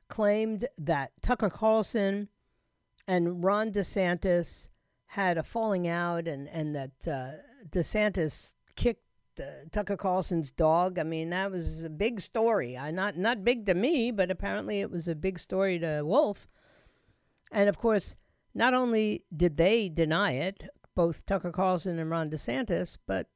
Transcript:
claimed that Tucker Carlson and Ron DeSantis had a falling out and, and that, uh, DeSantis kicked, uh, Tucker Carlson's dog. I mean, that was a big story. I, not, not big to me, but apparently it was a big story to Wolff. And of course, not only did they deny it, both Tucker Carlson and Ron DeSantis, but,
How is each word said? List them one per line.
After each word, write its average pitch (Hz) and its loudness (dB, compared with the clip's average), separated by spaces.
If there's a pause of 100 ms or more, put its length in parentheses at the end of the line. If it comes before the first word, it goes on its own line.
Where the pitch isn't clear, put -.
claimed 214 0 (120)
that 147 -2
Tucker 226 2
Carlson 208 2 (800)
and 175 2
Ron 208 2
DeSantis 180 0 (380)
had 185 0
a 160 0
falling 208 0
out 170 0
and, 139 -6
and 151 -4
that, 135 -8
uh, 135 -6 (260)
DeSantis 185 0 (220)
kicked, - 2 (360)
uh, 139 -14
Tucker 202 -2
Carlson's 180 0
dog. 175 2
I 160 0
mean, 160 -4
that 190 -2
was 160 -4
a 170 -8
big 202 -2
story. 196 0
I, 143 -6
not, 185 -2
not 202 0
big 233 0
to 190 4
me, 240 2
but 196 0
apparently 196 -4
it 196 -4
was 170 -6
a 170 -2
big 175 -4
story 190 0
to 156 -2
Wolff. 208 0 (1040)
And 202 4
of 202 0
course, 220 0 (380)
not 233 2
only 226 0 (120)
did 151 2
they 202 4
deny 160 2
it, 165 -4 (320)
both 170 2
Tucker 190 -2
Carlson 180 0
and 160 -4
Ron 160 -2
DeSantis, 196 -4 (100)
but, - -4